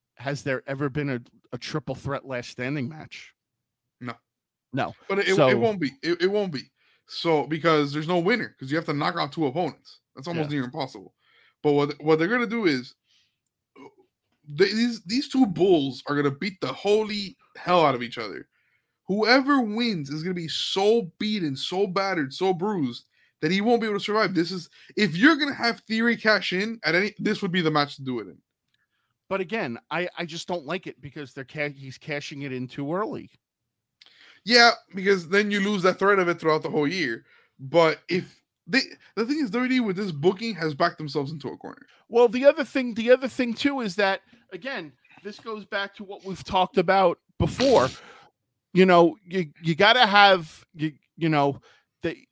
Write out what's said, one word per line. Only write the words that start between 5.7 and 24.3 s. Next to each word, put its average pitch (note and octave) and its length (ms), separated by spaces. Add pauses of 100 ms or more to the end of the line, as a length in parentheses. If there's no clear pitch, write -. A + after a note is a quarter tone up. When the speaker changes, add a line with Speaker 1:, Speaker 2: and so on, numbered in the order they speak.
Speaker 2:
be. C#3 100 (120)
It, E3+ 200
it F3+ 80
won't G3+ 220
be. A#2+ 180 (380)
So, D3+ 380
because D3+ 460
there's D3+ 160
no F3+ 100
winner, E3+ 420
'cause C3+ 100
you D3+ 60
have E3 100
to D#3+ 60
knock D#3+ 240
out D3+ 160
two D#3+ 140
opponents. D3 540 (140)
That's C#3 140
almost D#3+ 220
Speaker 1:
Yeah. D3 60
Speaker 2:
near C3 80
impossible. B2+ 500 (480)
But D3 100
what, C#3+ 220 (100)
what D#3+ 140
they're E3+ 100
gonna A#3+ 180
do A3 200
is, C3 280 (1500)
they, D3+ 240
these, A3+ 320
these A#3+ 240
two C4 180
bulls D#3 600
are C#3+ 80
gonna C#3+ 200
beat F#3+ 260
the B2+ 120
holy G#3 640 (200)
hell F3 280
out C3+ 100
of B2 80
each A#2 160
other. F#2+ 280 (600)
Whoever B3+ 560
wins G#3 480
is D#3 120
gonna F#3 120
be E3+ 140
so G3 720
beaten, G3 380
so F#3 300
battered, F3+ 480
so F#3 180
bruised E3 520 (360)
that D#3 120
he G3 80
won't A#3 200
be A3+ 60
able G#3 120
to - 60
survive. G#3 300